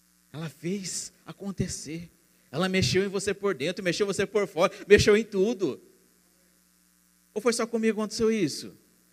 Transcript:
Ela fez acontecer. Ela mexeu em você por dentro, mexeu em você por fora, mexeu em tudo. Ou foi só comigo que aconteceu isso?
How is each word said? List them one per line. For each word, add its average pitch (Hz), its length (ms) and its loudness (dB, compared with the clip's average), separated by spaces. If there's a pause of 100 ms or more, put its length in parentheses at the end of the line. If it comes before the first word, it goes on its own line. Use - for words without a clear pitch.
(320)
Ela 156 160 -10
fez 180 640 -8 (120)
acontecer. 175 840 -8 (400)
Ela 175 180 0
mexeu 185 360 2
em 202 40 -2
você 196 260 -2
por 196 200 -2
dentro, 175 300 -4
mexeu 175 200 0
em - 20 2
você 196 200 -2
por 202 200 0
fora, 185 260 0 (140)
mexeu 208 300 8
em 220 80 2
tudo. 196 560 -2 (1500)
Ou 214 60 -4
foi 233 120 2
só 233 140 -2
comigo 220 280 0
que 208 60 -4
aconteceu 214 300 0
isso? 151 440 -2 (380)